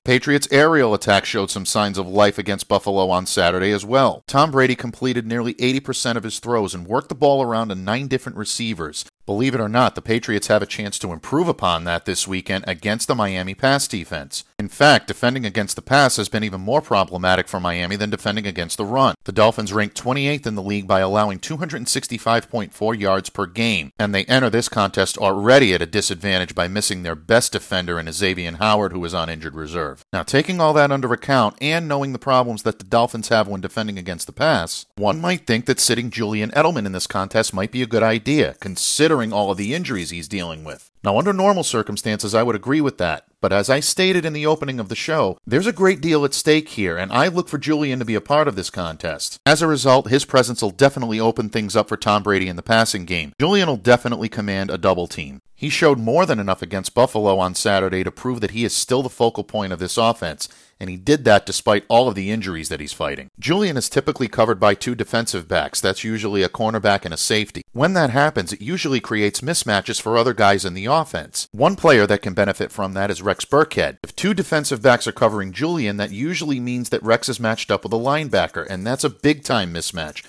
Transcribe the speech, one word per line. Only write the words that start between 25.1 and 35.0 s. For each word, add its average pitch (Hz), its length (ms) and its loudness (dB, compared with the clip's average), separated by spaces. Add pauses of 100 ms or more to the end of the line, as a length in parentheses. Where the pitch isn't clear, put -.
already 104 580 6
at 85 80 2
a 85 40 -4
disadvantage 92 680 -2
by 87 120 0
missing 95 360 -4
their 82 120 -6
best 110 380 2
defender 87 480 -4
in 82 100 -8
Xavier 87 420 -2
Howard, 104 400 0
who 87 120 -6
is 85 100 -6
on 82 160 -2
injured 80 240 -10
reserve. 78 580 -8
Now, 87 120 -4
taking 175 360 0
all 156 120 4
that 147 180 6
under 131 220 0
account 120 480 2
and 160 260 -2
knowing 139 260 -2
the 120 60 -8
problems 127 460 0
that 113 160 -2
the 95 40 -18
Dolphins 117 440 0
have 110 180 4
when 98 140 -6
defending 101 380 -6
against 87 280 -8
the - 60 -14
pass, 135 540 -2 (100)
one 98 240 0